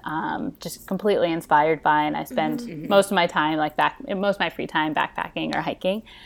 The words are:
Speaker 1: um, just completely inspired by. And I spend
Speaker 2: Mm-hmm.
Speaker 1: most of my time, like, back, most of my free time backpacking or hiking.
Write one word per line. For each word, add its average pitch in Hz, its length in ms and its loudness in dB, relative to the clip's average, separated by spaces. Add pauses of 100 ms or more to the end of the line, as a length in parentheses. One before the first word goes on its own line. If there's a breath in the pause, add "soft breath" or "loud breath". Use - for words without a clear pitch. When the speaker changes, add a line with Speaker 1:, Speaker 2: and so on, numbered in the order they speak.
Speaker 1:
um, 156 560 -6
just - 260 -14
completely 185 460 0
inspired 156 500 4
by. 151 220 4
And 151 120 -2
I 151 80 -4
spend 156 360 -2
Speaker 2:
Mm-hmm. 156 280 -12
Speaker 1:
most 196 180 6
of - 60 -4
my 175 140 4
time, 156 320 0
like, 151 180 -2
back, 151 200 2 (120)
most 196 280 0
of - 40 -8
my 170 100 0
free - 180 -8
time 156 260 0
backpacking 151 600 -4
or 147 40 -2
hiking. 185 420 -4 (240 loud breath)